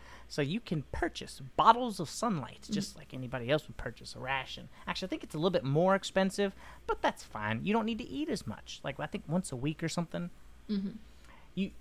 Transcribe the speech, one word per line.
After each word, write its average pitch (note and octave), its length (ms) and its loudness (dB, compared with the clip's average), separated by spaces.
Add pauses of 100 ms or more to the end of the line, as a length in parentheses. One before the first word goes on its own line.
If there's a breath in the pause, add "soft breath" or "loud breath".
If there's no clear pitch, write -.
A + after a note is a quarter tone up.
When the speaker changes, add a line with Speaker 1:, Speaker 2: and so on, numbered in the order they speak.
(280 loud breath)
Speaker 1:
So - 140 0
you D3+ 180 2
can D#3 320 0
purchase - 500 -4 (140)
bottles A3+ 460 8
of D3 80 -4
sunlight, D#3+ 540 -2
Speaker 2:
Mm-hmm. - 100 -6
Speaker 1:
just G3 240 -2
like - 160 -14
anybody B2+ 360 -4
else D3 200 4
would A#2+ 80 -14
purchase - 360 -8
a B2 60 -12
ration. C3 480 -4 (180 loud breath)
Actually, F3 200 -2
I - 60 -4
think D#4 120 -4
it's - 120 -8
a - 20 -4
little E3 120 4
bit F3 140 4
more D#3+ 320 6
expensive, F#3+ 580 2 (340 loud breath)
but A4 140 0
that's - 220 0
fine. A2 400 -2
You F#3 80 2
don't A3 140 4
need A3+ 140 -2
to B3 100 -10
eat D4 180 -4
as B3+ 180 -2
much. - 380 -10
Like, C#3+ 160 -4
I D3 60 -4
think - 240 -6
once F3 240 0
a - 20 -2
week C#3+ 260 -2
or E3 60 2
something. F3 420 -2 (400)
Speaker 2:
Mm-hmm. G3+ 200 0 (680 loud breath)
Speaker 1:
You, F#3+ 260 0